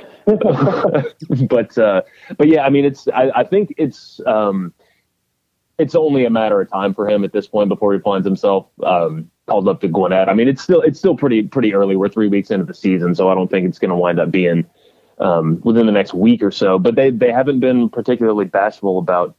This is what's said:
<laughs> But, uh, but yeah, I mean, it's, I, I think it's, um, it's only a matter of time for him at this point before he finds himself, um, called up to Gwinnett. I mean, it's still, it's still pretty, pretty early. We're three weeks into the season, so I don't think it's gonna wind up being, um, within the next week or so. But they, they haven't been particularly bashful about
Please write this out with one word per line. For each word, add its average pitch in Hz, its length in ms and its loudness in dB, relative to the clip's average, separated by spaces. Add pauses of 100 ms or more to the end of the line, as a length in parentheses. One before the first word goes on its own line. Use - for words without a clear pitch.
(260)
<laughs> - 0 - (1200)
But, 117 300 -2
uh, 104 260 2 (360)
but 151 100 4
yeah, 156 160 4
I 139 60 2
mean, 143 140 2
it's, 139 240 -4
I, 131 260 0
I 120 100 0
think 196 320 -2
it's, - 500 -6
um, 101 460 -2 (1040)
it's 160 160 -2
only 147 300 2
a 117 60 0
matter 110 300 2
of 95 100 -6
time 98 240 -4
for 104 140 -4
him 104 160 0
at 90 80 -6
this 104 140 -4
point 104 220 -2
before 101 240 0
he 95 80 0
finds 98 260 -2
himself, 98 400 0 (180)
um, 82 460 -2 (160)
called 104 220 0
up 90 120 -2
to 98 80 -2
Gwinnett. 92 400 0
I 98 60 0
mean, 117 140 2
it's 135 140 -2
still, 175 180 2
it's 156 180 0
still 170 180 2
pretty, 113 260 2
pretty 107 320 -2
early. 98 220 2
We're 98 120 0
three 107 200 0
weeks 98 220 -2
into 98 140 -2
the 92 100 -10
season, 87 400 0
so 92 140 2
I 92 60 2
don't 92 160 -2
think 92 180 0
it's 92 100 -6
gonna 101 180 -2
wind 87 240 0
up 82 100 -2
being, 85 340 0 (540)
um, 85 440 0
within 117 240 2
the 107 60 2
next 98 220 0
week 110 280 2
or 101 80 0
so. 95 280 0
But 113 160 2
they, 135 160 4
they 120 220 0
haven't 131 280 0
been 127 280 2
particularly 113 560 -2
bashful 98 540 -2
about 87 400 -2